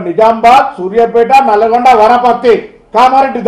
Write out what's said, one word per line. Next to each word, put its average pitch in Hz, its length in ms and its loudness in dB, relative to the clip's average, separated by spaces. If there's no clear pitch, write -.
నిజామాబాద్, 226 600 0
సూర్యాపేట, 233 560 -2
నల్గొండ, 226 380 0
వనపర్తి, 240 540 0
కామారెడ్డి 254 540 0